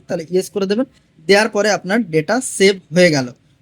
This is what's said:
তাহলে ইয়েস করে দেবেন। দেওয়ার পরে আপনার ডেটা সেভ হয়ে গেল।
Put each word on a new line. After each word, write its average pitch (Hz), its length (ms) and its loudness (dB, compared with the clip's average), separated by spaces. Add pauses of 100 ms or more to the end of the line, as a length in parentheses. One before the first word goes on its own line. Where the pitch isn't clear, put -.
তাহলে 170 240 -8
ইয়েস 185 180 -2
করে 196 160 -4
দেবেন। 208 200 -2 (420)
দেওয়ার 208 220 4
পরে 208 200 0
আপনার 196 340 -2
ডেটা 170 380 -2
সেভ 196 360 2 (160)
হয়ে 175 180 4
গেল। 131 160 0 (340)